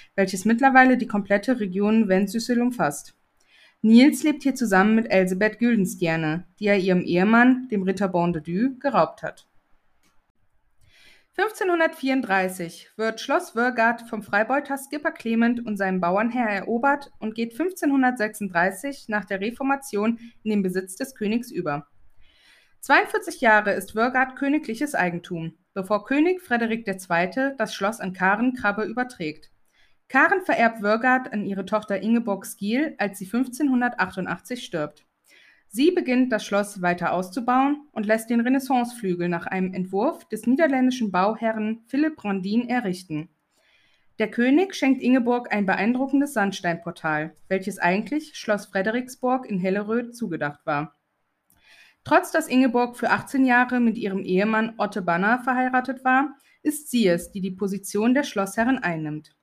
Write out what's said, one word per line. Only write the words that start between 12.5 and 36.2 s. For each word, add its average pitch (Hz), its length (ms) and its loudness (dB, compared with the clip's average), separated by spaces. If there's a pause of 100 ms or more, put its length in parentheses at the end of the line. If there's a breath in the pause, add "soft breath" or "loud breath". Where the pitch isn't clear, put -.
wird 220 260 -4
Schloss - 360 -2
Wörgard 233 460 2
vom 220 200 -10
Freibeuter 269 560 -2
Skipper 302 320 -6
Clement 233 560 0
und 214 100 -4
seinem 190 240 0
Bauernheer 220 460 0
erobert 233 720 -2
und 220 160 -8
geht 226 200 -4
fünfzehnhundertsechsunddreißig 254 1500 0
nach 214 160 -4
der 190 160 -6
Reformation 233 800 -2 (240 loud breath)
in 214 60 -2
den 208 120 2
Besitz 185 320 -4
des 262 220 -8
Königs 220 340 -4
über. 151 380 -6 (920 soft breath)
Zweiundvierzig 392 640 0
Jahre 214 320 4
ist - 240 -6
Wörgard 254 400 0
königliches 285 580 -2
Eigentum, 170 600 -4 (180)
bevor 202 320 -2
König 330 360 2
Frederik 226 440 -2
der 190 140 -6
Zweite 226 600 -2
das - 160 -4
Schloss 214 240 -2
an 190 140 -6
Karen 208 420 0
Krabbe 208 300 -2
überträgt. 226 640 -8 (560)
Karen 339 380 2
vererbt 226 400 0
Wörgard 254 480 0
an 208 120 -4
ihre 190 220 -6
Tochter 208 340 -4
Ingeborg 220 460 0
Schiel, 247 520 -2
als 202 200 -4
sie 185 80 -10
fünfzehnhundertachtundachtzig 240 1400 -2
stirbt. 151 400 -8 (720 soft breath)
Sie 294 140 4
beginnt, 254 400 2